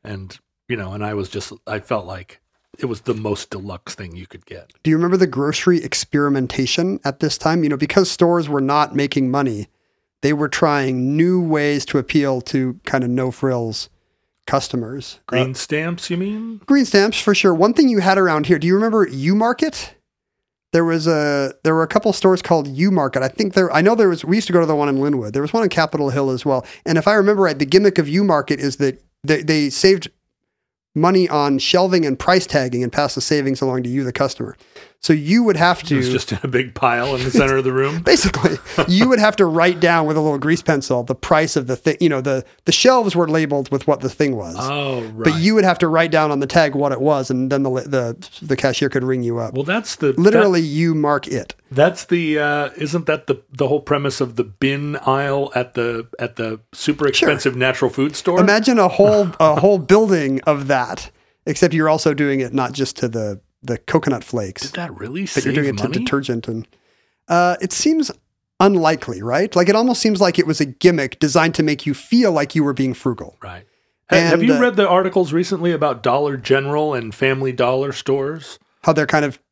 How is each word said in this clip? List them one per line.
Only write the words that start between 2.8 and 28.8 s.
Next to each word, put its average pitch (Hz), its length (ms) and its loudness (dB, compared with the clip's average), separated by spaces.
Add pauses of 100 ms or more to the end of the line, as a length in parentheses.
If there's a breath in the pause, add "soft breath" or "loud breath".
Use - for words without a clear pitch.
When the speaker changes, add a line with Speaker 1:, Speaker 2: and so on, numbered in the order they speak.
Speaker 1:
was 117 160 -6
the 123 120 -4
most 107 360 -6
deluxe 98 460 -14
thing 87 200 -14
you 90 100 -16
could - 200 -20
get. - 260 -20 (120)
Speaker 2:
Do 160 60 0
you 156 60 4
remember 175 220 2
the 180 100 4
grocery 151 560 0
experimentation 143 1200 -2
at 139 160 -6
this 151 180 -2
time? 160 260 0
You 147 60 0
know, 147 60 0
because 151 340 2
stores 170 380 2
were 143 140 0
not 143 340 0
making 139 340 0
money, 123 380 -2 (540)
they 143 100 2
were 147 160 0
trying 139 680 0
new 180 240 2
ways 147 460 0
to - 100 -2
appeal 135 440 0
to 127 440 -4
kind 131 180 -2
of 120 60 -4
no-frills 123 800 -4 (580)
customers. 131 800 -6
Speaker 1:
Green 131 240 -2
Speaker 2:
Uh, - 20 -8
Speaker 1:
stamps, 160 560 -6
you 170 80 -2
mean? 214 480 -8
Speaker 2:
Green 277 200 2
stamps, 208 340 2
for 202 160 2
sure. 185 180 4
One 190 200 4
thing 285 160 4
you 220 100 2
had 190 180 2
around 160 300 2
here, 160 120 2
do 151 80 -2
you 180 80 4
remember 214 320 2
U 135 280 -2
Market? 240 600 -2 (760)
There 170 120 4
was 165 220 -2
a, 147 460 0 (100)
there 160 120 2
were 160 80 2
a 156 40 -2
couple 208 260 0
stores 185 280 2
called 156 260 0
U 151 240 0
Market. 139 320 0
I 135 40 -2
think 196 260 -4
there, 185 200 2
I 151 80 4
know 202 140 6
there 214 140 4
was, 165 140 -2
we 185 140 0
used 226 100 -4
to 180 60 -4
go 175 80 6
to 165 40 2
the 156 100 0
one 147 140 2
in 135 120 0
Linwood. 127 320 -2
There 139 80 -2
was 147 120 -4
one 226 100 0
in 196 60 0
Capitol 151 420 -2
Hill 135 200 -2
as 127 140 -6
well. 135 200 0 (200 loud breath)
And 165 120 0
if 156 100 0
I 208 80 2
remember 196 280 2
right, 151 160 -2
the 143 60 0
gimmick 190 320 4
of 156 100 0
U 175 160 0
Market 147 360 0
is 139 180 -4
that 135 260 -2 (200)